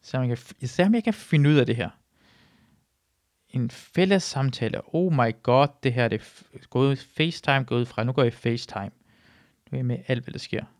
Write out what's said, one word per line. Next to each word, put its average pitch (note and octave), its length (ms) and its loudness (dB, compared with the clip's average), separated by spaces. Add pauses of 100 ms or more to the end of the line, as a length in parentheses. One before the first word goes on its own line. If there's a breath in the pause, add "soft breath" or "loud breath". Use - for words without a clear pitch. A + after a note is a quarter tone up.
Så - 160 -6
jeg B2+ 80 0
kan A#2+ 100 -2
f-, - 140 -20 (100)
jeg B2+ 80 -6
ser, F3 160 2
om G#3 100 4
jeg A3+ 80 0
kan A3 100 0
finde D3 360 2
ud D3+ 60 6
af C3 100 6
det A#2+ 100 0
her. A#2 140 -4 (1600 soft breath)
En B2 200 -4
fælles F#3+ 540 0
samtale. B2+ 580 -4 (120)
Oh E3+ 200 0
my A#2+ 300 0
god, C3 240 4 (160)
det B2+ 100 0
her, A#2+ 140 0
det A2 140 -2
er - 40 -20
f-, - 440 -20
gået C3+ 300 0 (180)
FaceTime, D3 460 0
gået A#2+ 240 -2
fra. - 160 -6
Nu B2 80 -2
går C3+ 120 2
jeg A#2 100 2
i - 20 -16
FaceTime. A#2 560 -6 (800 soft breath)
Nu C3+ 40 -8
er - 20 -4
jeg C3 80 -4
med B2 120 -2 (100)
alt, B2 160 -2
hvad - 100 -14
der - 60 -10
sker. G#2+ 240 -8 (160)